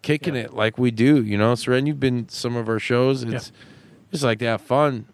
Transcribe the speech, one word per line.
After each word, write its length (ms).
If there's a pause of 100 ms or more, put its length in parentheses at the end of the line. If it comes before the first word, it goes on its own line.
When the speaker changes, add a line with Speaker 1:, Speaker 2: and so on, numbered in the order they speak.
Speaker 1:
kicking 320
Speaker 2:
Yeah. 80
Speaker 1:
it 100
like 240
we 140
do, 340
you 140
know? 160
Seren, 320
you've 120
been 300
some 280
of 120
our 100
shows. 460
Speaker 2:
Yeah. 120
Speaker 1:
It's 160 (600)
just 100
like 180
to 40
have 160
fun. 540